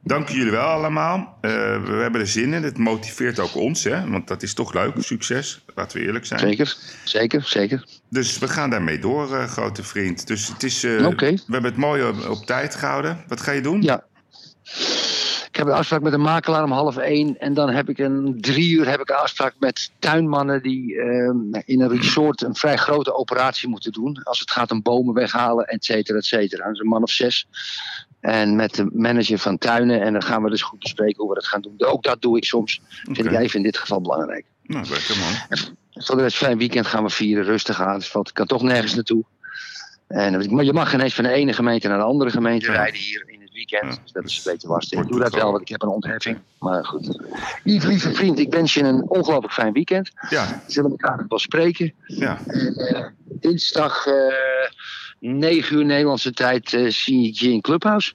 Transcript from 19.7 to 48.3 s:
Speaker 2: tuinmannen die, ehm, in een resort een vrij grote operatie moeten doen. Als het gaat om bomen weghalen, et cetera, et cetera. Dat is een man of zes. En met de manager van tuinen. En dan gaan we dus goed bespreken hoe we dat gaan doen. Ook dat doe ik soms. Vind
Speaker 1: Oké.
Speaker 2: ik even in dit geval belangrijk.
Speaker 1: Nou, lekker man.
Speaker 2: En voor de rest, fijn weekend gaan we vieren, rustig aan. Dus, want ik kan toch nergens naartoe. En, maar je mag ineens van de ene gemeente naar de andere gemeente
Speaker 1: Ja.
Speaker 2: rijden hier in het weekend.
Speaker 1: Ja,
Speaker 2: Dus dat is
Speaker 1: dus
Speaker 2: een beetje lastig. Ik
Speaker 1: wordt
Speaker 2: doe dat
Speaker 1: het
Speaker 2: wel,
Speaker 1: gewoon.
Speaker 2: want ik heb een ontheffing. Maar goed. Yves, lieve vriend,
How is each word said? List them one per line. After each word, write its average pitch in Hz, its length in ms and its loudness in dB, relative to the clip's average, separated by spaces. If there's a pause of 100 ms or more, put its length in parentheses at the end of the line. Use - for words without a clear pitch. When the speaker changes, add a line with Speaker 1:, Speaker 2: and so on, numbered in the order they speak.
Speaker 2:
tuinmannen 143 640 2
die, 131 380 -2
ehm, 123 360 2 (280)
in 131 160 4
een 127 80 4
resort 135 540 2
een 120 120 -2
vrij 143 220 2
grote 139 380 0
operatie 127 540 -2
moeten 110 240 -6
doen. 123 300 -6
Als - 180 -4
het - 100 -10
gaat 123 200 -2
om 113 120 -2
bomen 123 320 2
weghalen, 117 520 2
et 113 180 -6
cetera, 107 340 0
et 104 60 -2
cetera. 98 400 0
Dat 107 100 -4
is 107 60 -10
een 107 80 -2
man 113 140 2
of 117 80 0
zes. - 360 0 (720)
En 107 360 2
met 110 180 2
de 101 180 0
manager 113 460 2
van 92 200 0
tuinen. 120 440 4
En 110 100 2
dan 101 100 0
gaan 110 200 0
we 107 80 2
dus 107 120 -2
goed - 160 -10
bespreken 104 420 -2
hoe 107 80 -2
we 95 60 0
dat 95 120 -4
gaan 104 140 -2
doen. 104 140 -16 (100)
Ook 135 180 0
dat 123 200 0
doe 117 140 4
ik 110 80 2
soms. - 440 0
Vind - 300 -10
Speaker 1:
Oké. 113 120 0
Speaker 2:
ik 104 100 4
even 113 160 0
in 101 60 2
dit 104 140 2
geval 98 240 -2
belangrijk. 80 440 -4 (180)
Speaker 1:
Nou, 143 260 -6
lekker 85 300 -2
man. 87 140 -2 (160)
Speaker 2:
En - 100 -2 (460)
voor 131 120 0
de 131 60 4
rest, 123 140 2
fijn 123 220 2
weekend 117 280 0
gaan 110 180 0
we 101 60 0
vieren, 104 340 2
rustig 104 380 0
aan. 98 160 0
Dus, - 140 -10
want 101 160 -2
ik - 60 -18
kan 104 120 0
toch 120 160 2
nergens 120 320 2
naartoe. 113 300 2 (840)
En, 98 460 0
maar 143 100 4
je 139 80 4
mag 156 220 2
ineens 131 200 2
van 117 100 2
de 123 60 4
ene 139 220 4
gemeente 117 360 2
naar 101 100 2
de 104 60 2
andere 131 260 2
gemeente 117 360 2
Speaker 1:
Ja. 113 60 2
Speaker 2:
rijden 107 280 2
hier 104 260 -8
in 104 140 -20
het 101 120 -20
weekend. 104 420 -4
Speaker 1:
Ja, - 80 -14
Speaker 2:
Dus - 100 -20
dat - 120 -6
is - 100 -6
Speaker 1:
dus - 120 -8
Speaker 2:
een 90 60 -2
beetje 85 160 -8
lastig. 82 220 -2
Ik 95 60 -4
Speaker 1:
wordt 90 140 -2
Speaker 2:
doe 123 100 0
dat 123 60 2
Speaker 1:
het 113 80 -2
Speaker 2:
wel, 107 100 2
Speaker 1:
gewoon. 104 140 2
Speaker 2:
want 92 100 -4
ik - 40 -10
heb 107 100 -8
een 104 120 0
ontheffing. 110 440 -6 (200)
Maar 92 260 -2
goed. - 360 -8 (440)
Yves, 196 200 4
lieve 180 300 2
vriend, 175 240 2